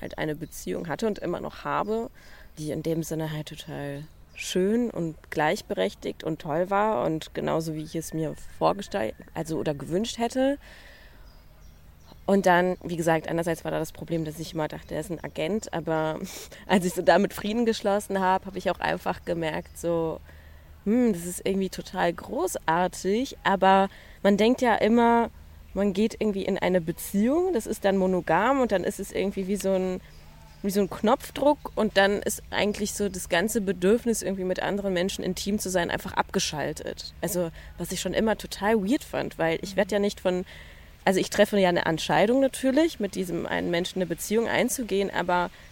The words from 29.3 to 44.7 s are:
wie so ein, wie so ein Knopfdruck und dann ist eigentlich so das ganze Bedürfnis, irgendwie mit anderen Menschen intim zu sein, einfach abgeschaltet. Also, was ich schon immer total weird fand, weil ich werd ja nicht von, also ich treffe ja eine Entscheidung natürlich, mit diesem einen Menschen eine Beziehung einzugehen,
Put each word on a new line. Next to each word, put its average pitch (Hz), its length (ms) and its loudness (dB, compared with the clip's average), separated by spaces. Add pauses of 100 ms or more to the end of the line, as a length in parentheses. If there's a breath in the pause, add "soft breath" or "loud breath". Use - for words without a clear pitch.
wie 202 100 0
so 190 160 -2
ein, 185 280 0 (600 loud breath)
wie 196 80 0
so 196 100 2
ein 190 100 2
Knopfdruck - 840 2
und 214 200 0
dann 196 260 4
ist - 280 -4
eigentlich 202 440 -2
so 208 140 -2
das 190 200 -8
ganze 226 320 2
Bedürfnis, 196 640 2
irgendwie 190 220 -4
mit 185 160 -2
anderen 196 340 0
Menschen 180 280 -2
intim 196 380 -2
zu 185 100 -4
sein, 180 200 2
einfach - 240 -4
abgeschaltet. - 1040 -4
Also, 170 300 -2 (280 loud breath)
was 175 140 -6
ich 175 80 -4
schon 180 140 -4
immer 214 220 2
total 208 460 0
weird 220 220 0
fand, - 340 -6
weil 165 240 2
ich 196 140 -6
werd 190 160 2
ja 208 60 2
nicht 202 220 0
von, 180 240 0 (600 loud breath)
also 190 160 4
ich 190 100 -2
treffe 208 280 4
ja 185 100 6
eine 175 160 2
Entscheidung 175 560 4
natürlich, 269 580 2
mit 196 160 -4
diesem 175 320 -4
einen 175 240 -2
Menschen 175 280 -2
eine 180 80 0
Beziehung 202 420 0
einzugehen, 196 600 0